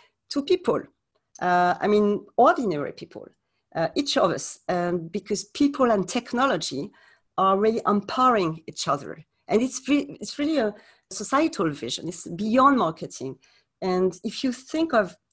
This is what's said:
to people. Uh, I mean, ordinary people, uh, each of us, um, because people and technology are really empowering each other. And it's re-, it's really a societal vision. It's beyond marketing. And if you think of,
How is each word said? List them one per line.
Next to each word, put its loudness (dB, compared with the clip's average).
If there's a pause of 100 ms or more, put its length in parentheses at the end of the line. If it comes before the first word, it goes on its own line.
(300)
to -2
people. 0 (580)
Uh, 2
I 0
mean, 2 (120)
ordinary 2
people, -16 (480)
uh, 0
each 0
of 4
us, -6 (100)
um, -2
because -6
people 2
and 2
technology -2 (460)
are 4
really 2
empowering 2
each -8
other. -4 (240)
And 2
it's -4
re-, 0
it's -10
really 0
a 0 (380)
societal 0
vision. -8
It's -12
beyond 2
marketing. -4 (440)
And 0
if -8
you 0
think -4
of, 0 (180)